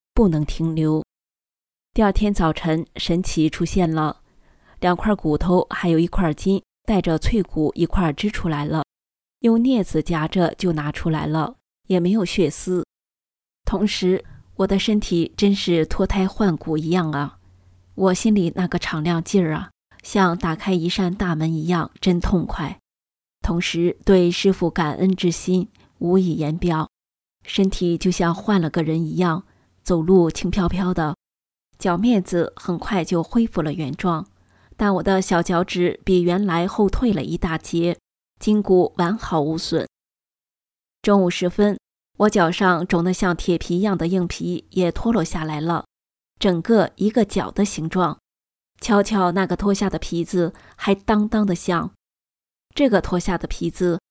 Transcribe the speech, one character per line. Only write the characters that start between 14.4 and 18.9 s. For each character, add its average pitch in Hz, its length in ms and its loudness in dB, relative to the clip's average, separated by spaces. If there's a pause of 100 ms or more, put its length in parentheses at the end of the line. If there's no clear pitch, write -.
我 196 80 0
的 196 120 2
身 208 220 0
体 170 360 -2
真 202 160 4
是 170 320 0
脱 180 220 -2
胎 190 200 0
换 190 300 0
骨 156 220 -4
一 160 120 -4
样 180 200 0
啊！ 143 280 -6 (580)
我 185 180 2
心 214 180 2
里 190 220 2
那 180 140 -2
个 175 100 -4
敞 156 240 -6